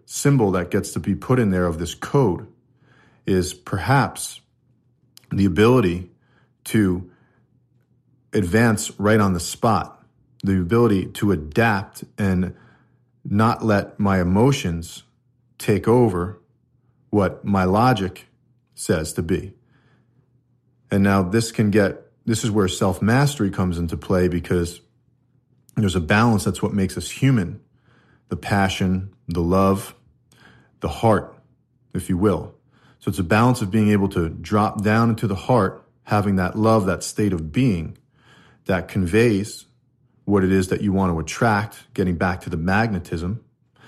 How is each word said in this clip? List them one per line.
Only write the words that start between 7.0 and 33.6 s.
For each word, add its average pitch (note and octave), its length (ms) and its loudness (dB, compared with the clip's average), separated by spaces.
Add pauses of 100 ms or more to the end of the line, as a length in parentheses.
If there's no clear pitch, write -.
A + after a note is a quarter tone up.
advance G#2+ 680 0
right G#2+ 200 4
on G2 120 2
the F2 80 -2
spot, - 640 -4 (400)
the F#2+ 160 2
ability G#2 460 2
to G2+ 260 -2
adapt F#2+ 720 -2 (140)
and F#2 360 0 (680)
not A2 400 0
let G2+ 340 0
my G2 220 2
emotions F#2 800 0 (560)
take G#2 300 0
over G#2 520 2 (680)
what G2 360 0
my G2 200 0
logic G2+ 640 0 (460)
says - 400 -4
to F2+ 80 -4
be. E2+ 300 -4 (1400)
And G2 120 2
now G2 200 4
this G#2+ 300 0
can G#2+ 180 0
get, G2 360 0 (180)
this A2+ 200 -2
is A2+ 60 0
where G2+ 180 2
self-mastery G#2+ 840 0
comes F2+ 280 -2
into E2+ 180 -4
play, F2+ 320 0
because F2 520 -2 (960)
there's F#2+ 200 0
a F2+ 40 0
balance. G#2 440 2
That's G2 180 -4
what G2+ 100 -4
makes G2 240 -2
us E2 140 -10
human. A#2 500 0 (680)
The F2 80 -6
passion, F#2+ 760 -2 (140)
the E2+ 140 -4
love, F#2+ 540 2 (840)
the F#2 100 -6
heart, - 480 0 (560)
if - 160 -8
you F#2 80 0
will. F#2 380 0 (460)
So - 80 -6
it's F#2+ 100 -4
a F#2+ 60 -2
balance A2+ 360 4